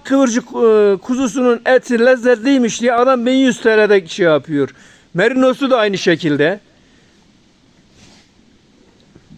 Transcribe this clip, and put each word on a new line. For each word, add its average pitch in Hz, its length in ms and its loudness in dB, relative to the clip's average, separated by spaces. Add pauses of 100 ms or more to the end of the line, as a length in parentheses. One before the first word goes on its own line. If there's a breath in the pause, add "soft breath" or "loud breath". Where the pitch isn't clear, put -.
kıvırcık, 254 400 0
e, 214 580 0
kuzusunun 247 640 -2
eti 247 320 0
lezzetliymiş 240 840 0
diye 240 120 0
adam 240 340 0
bin 254 60 0
yüz 262 280 0
T 220 180 2
L'de 202 280 2
şey 175 200 -4
yapıyor. 143 480 -2 (400 soft breath)
Merinosu 254 560 0
da 254 80 2
aynı 208 200 -2
şekilde. 165 640 -2 (2750 soft breath)